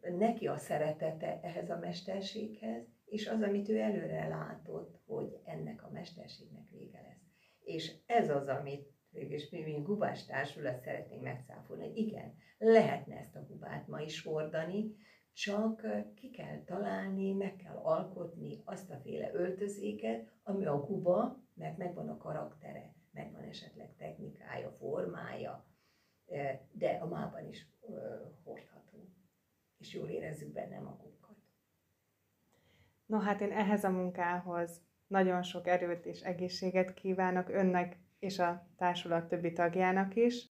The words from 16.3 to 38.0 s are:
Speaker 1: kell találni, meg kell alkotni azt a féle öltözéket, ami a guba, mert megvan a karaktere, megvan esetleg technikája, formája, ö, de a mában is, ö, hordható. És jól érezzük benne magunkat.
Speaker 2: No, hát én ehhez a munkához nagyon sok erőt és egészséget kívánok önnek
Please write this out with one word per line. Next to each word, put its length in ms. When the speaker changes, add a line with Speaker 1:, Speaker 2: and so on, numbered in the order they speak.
Speaker 1:
kell 340
találni, 680
meg 240
kell 200
alkotni 880
azt 260
a 120
féle 320
öltözéket, 1000
ami 240
a 140
guba, 600
mert 220
megvan 320
a 80
karaktere, 800
megvan 300
esetleg 540
technikája, 840
formája, 880
ö, 120
de 160
a 180
mában 420
is, 200
ö, 120
hordható. 680
És 160
jól 140
érezzük 440
benne 260
magunkat. 580
Speaker 2:
No, 120
hát 220
én 120
ehhez 320
a 60
munkához 920
nagyon 360
sok 240
erőt 400
és 140
egészséget 720
kívánok 540
önnek 500